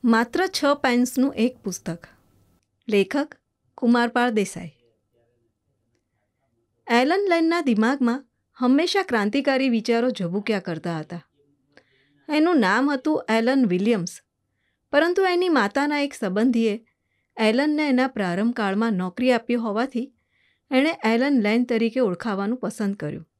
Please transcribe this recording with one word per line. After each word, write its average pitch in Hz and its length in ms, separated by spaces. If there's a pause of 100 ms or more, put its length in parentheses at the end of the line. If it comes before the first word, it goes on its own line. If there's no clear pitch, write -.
માત્ર 233 420
છ 370 180 (100)
પેન્સનું 247 600
એક 247 240
પુસ્તક. - 480 (800)
લેખક 208 460 (420)
કુમારપાળ 240 540
દેસાઈ. 190 460 (2000)
એલન 294 400
લેનના 339 320
દિમાગમાં 247 640 (280)
હંમેશા 302 500
ક્રાંતિકારી 269 680
વિચારો 233 400
ઝબૂક્યા 202 520
કરતા 165 380
હતા. 165 280 (1000)
એનું 311 300
નામ 226 320
હતું 294 380
એલન 233 380
વિલિયમ્સ, 180 540 (720)
પરંતુ 349 320
એની 359 240
માતાના 285 500
એક 285 160
સંબંધીએ 226 720 (500)
એલનને 285 520
એના 254 200
પ્રારંભકાળમાં 214 840
નોકરી 185 400
આપી 233 220
હોવાથી 233 600 (560)
એણે 285 340
એલન 240 360
લેન 214 240
તરીકે 226 360
ઓળખાવાનું 202 580
પસંદ 208 360
કર્યું. 156 340 (120)